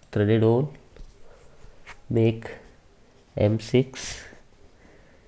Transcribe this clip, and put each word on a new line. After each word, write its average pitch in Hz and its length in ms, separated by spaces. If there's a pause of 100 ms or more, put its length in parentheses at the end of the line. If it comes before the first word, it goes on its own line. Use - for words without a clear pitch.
(120)
threaded 104 300
hole, 120 280 (1400)
make 113 400 (840)
M 107 220
six, - 640 (1040)